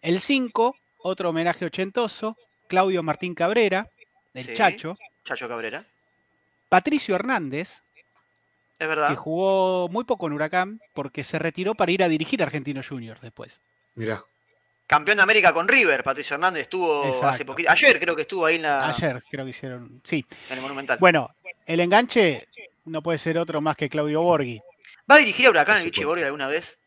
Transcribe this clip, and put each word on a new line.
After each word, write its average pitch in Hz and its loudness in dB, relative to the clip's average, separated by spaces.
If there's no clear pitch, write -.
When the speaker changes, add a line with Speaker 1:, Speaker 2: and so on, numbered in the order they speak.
Speaker 1:
El 175 0
cinco, 254 0
otro 185 -4
homenaje 165 -2
ochentoso, 214 -6
Claudio 185 2
Martín 165 -4
Cabrera, 196 0
el 127 -14
Speaker 2:
Sí, - -14
Speaker 1:
Chacho. 190 0
Speaker 2:
Chacho 127 -8
Cabrera. 117 -8
Speaker 1:
Patricio 208 2
Hernández, 185 -6
Speaker 2:
Es 156 -6
verdad. 151 0
Speaker 1:
que - 0
jugó 185 0
muy 185 -4
poco 190 -4
en 147 -4
Huracán 180 -4
porque 139 -8
se - -6
retiró 180 -4
para 175 2
ir 190 2
a 175 4
dirigir 160 0
a 151 2
Argentinos 135 -6
Juniors 117 -12
después. - -20
Speaker 3:
Mirá. 110 -6
Speaker 2:
Campeón 151 2
de 202 4
América 190 4
con 170 -2
River, 196 2
Patricio 139 -6
Hernández 165 -2
estuvo 170 -2
hace 135 0
Speaker 1:
Exacto. 131 0
Speaker 2:
poquito, 143 -2
ayer 247 6
creo 175 -2
que 151 -4
estuvo 180 -4
ahí 165 2
en 165 -4
la 143 0
Speaker 1:
Ayer 139 -2
creo 135 -10
que 131 -10
hicieron, 123 -14
sí. 151 -4
Speaker 2:
en 131 -8
el 131 -10
Monumental. 135 -4
Speaker 1:
Bueno, 165 6
el 165 -2
enganche 190 4
no 160 -8
puede 165 -2
ser 165 -4
otro 160 -4
más 156 -2
que 147 -4
Claudio 151 -2
Borghi. 143 0
Speaker 2:
¿Va 285 12
a - 12
dirigir 247 4
a 240 10
Huracán 185 4
Speaker 3:
Por - 2
Speaker 2:
el 170 -2
Vichy 165 -6
Speaker 3:
supuesto. 147 -2
Speaker 2:
Borghi 170 -2
alguna 143 -6
vez? 160 -8